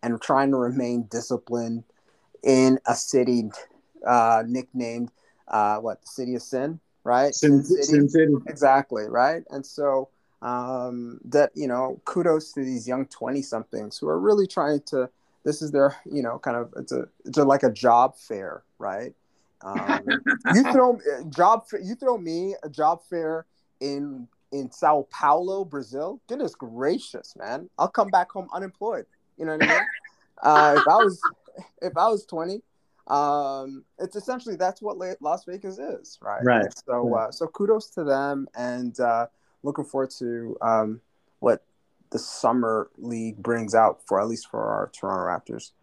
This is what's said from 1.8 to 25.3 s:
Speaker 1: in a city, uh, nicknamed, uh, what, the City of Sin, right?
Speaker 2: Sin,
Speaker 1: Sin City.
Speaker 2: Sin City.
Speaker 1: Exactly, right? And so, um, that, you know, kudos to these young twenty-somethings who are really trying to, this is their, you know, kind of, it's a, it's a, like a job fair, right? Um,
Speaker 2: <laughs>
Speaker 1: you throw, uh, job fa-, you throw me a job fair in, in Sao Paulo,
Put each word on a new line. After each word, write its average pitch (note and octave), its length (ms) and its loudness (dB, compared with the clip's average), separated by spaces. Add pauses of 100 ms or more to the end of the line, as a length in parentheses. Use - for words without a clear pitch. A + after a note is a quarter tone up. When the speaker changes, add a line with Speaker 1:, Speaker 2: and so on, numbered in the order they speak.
Speaker 1:
in C3 460 6
a A#2+ 80 2
city, A#2+ 560 0 (560)
uh, A#2 400 4
nicknamed, A#2+ 640 -6 (380)
uh, G#2+ 280 2
what, A2 240 -6
the - 60 -20
City B2+ 280 -6
of A#2+ 60 -6
Sin, C#3+ 380 -6 (240)
right? B2+ 320 2
Speaker 2:
Sin, C#3+ 300 6
Speaker 1:
Sin D#3+ 180 2
City. - 0 -
Speaker 2:
Sin C#3+ 260 6
City. D#3 240 6 (140)
Speaker 1:
Exactly, C3+ 640 2
right? C3 400 0
And C#3 160 -10
so, C3+ 420 -2 (340)
um, B2 840 -8
that, D3 280 2
you D3 140 -6
know, C3 380 -2
kudos D#3+ 480 0
to C#3 100 -6
these B2+ 240 -6
young C3 200 -4
twenty-somethings A#2 880 -8
who D3 100 -8
are D3+ 100 0
really G3+ 300 2
trying D3+ 360 -2
to, B2+ 260 -4 (340)
this D3+ 180 -4
is D#3 100 -8
their, C#3 260 2 (120)
you C#3+ 140 -4
know, A#2+ 160 -6
kind A#2+ 160 -4
of, A#2+ 220 -6
it's - 160 -10
a, - 160 -4 (160)
it's - 120 -4
a, D3+ 60 6
like C#3 200 4
a B2+ 80 4
job B2 440 4
fair, - 480 -10 (140)
right? G2+ 360 -8 (480)
Um, G2 380 -4 (300)
Speaker 2:
<laughs> - 240 0
Speaker 1:
you A3+ 180 8
throw, B3+ 240 6
uh, C#3+ 300 -6
job F#3 420 4
fa-, - 160 -8
you G3 120 -8
throw B3+ 220 0
me F3 460 -6
a D3+ 60 -10
job D#3 400 0
fair E3 360 -4 (360)
in, C#3 480 -8 (240)
in C#3 180 -8
Sao D3+ 400 2
Paulo, F3+ 540 0